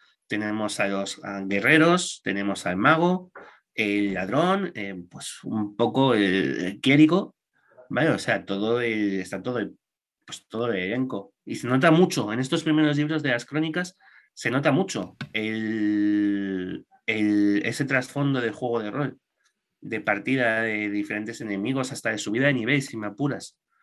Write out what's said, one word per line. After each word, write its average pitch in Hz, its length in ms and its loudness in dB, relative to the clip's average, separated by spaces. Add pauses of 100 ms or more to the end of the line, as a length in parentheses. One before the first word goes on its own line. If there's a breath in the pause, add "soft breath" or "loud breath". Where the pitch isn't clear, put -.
(260 soft breath)
tenemos 107 540 -4
a 101 80 0
los, 98 340 -6
ah, 98 220 -8
guerreros, 156 800 2
tenemos 98 400 -4
al 90 140 -2
mago, 170 520 2 (440 loud breath)
el 101 400 0
ladrón, 165 600 0
eh, 101 200 -8 (160)
pues, - 320 -14
un 104 340 -4
poco 120 380 2
el, 90 500 2
el 98 160 -6
clérigo, 156 560 6 (540 loud breath)
¿vale? 151 180 2
O 110 100 2
sea, 95 280 -2
todo 107 340 0
el, 107 400 0
está 92 220 -8
todo 123 160 -4
el, 98 140 -6 (520)
pues, - 240 -16
todo 113 240 -2
el 92 120 -2
elenco. 120 500 -4 (100)
Y 110 120 -8
se 127 120 -6
nota 135 220 6
mucho, 156 420 4
en 117 80 -2
estos 147 240 -2
primeros 151 320 4
libros 151 260 -2
de 143 100 0
las 120 120 -2
crónicas, 160 540 -4 (340 soft breath)
se - 180 -4
nota 139 220 2
mucho 135 460 0 (160)
el, 104 1500 0 (180)
el, 104 600 2
ese 123 180 -2
trasfondo 135 560 0
del 113 120 -2
juego 117 280 -2
de 104 100 -6
rol, 135 280 -6 (640)
de 107 180 -6
partida 113 640 0
de 107 260 -2
diferentes 104 540 -6
enemigos, 120 500 -4
hasta - 160 -6
de 110 80 -2
subida 113 300 0
de 143 80 2
nivel, 127 260 0
si 139 160 -8
me 104 120 -8
apuras. 127 500 -6 (240 soft breath)